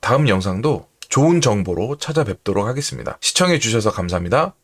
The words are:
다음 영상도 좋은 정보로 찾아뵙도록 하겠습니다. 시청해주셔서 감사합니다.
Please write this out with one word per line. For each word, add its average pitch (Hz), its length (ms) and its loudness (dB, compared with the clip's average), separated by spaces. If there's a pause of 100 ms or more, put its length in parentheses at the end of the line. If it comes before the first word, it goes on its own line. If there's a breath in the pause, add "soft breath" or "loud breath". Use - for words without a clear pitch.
다음 143 260 2
영상도 98 600 0 (200)
좋은 165 340 4
정보로 104 560 0
찾아뵙도록 101 720 -2
하겠습니다. 127 540 -6
시청해주셔서 117 680 0
감사합니다. 92 720 -2